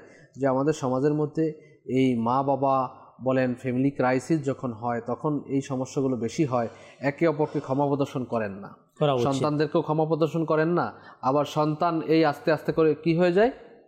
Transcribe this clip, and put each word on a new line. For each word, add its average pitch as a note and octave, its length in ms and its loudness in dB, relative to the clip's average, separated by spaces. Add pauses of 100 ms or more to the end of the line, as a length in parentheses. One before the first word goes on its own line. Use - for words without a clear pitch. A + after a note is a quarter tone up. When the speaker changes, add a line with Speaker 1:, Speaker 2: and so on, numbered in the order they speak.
(360)
Speaker 1:
যে C3 120 0
আমাদের C3+ 260 2
সমাজের C#3 400 0
মধ্যে D3+ 640 -4 (100)
এই B2+ 340 2
মা B2 240 0
বাবা C3+ 520 0 (280)
বলেন, C3 320 0
ফ্যামিলি C3 360 0
ক্রাইসিস C3 540 0
যখন B2+ 280 -4
হয়, A#2 340 -4
তখন C#3 400 -4
এই C3+ 140 -2
সমস্যাগুলো C3 560 -4
বেশি A2+ 280 -2
হয়। B2 220 -2 (320)
একে C#3+ 280 -2
অপরকে D3+ 320 -2
ক্ষমা C#3 280 0
প্রদর্শন C#3 360 -2
করেন A2 280 -4
না, G2 240 -16 (240)
Speaker 2:
করা D3 140 2
উচিত। B2 140 2
Speaker 1:
সন্তানদেরকেও D3 540 0
ক্ষমা D#3 240 0
প্রদর্শন D#3 400 0
করেন D#3 240 2
না। C#3+ 240 0 (280)
আবার C#3 240 2
সন্তান D#3 560 0
এই D#3+ 240 4
আস্তে D3 260 0
আস্তে D3+ 200 0
করে D#3 240 4
কি D#3+ 220 0
হয়ে F3+ 160 4
যায়? G#3+ 180 4 (360)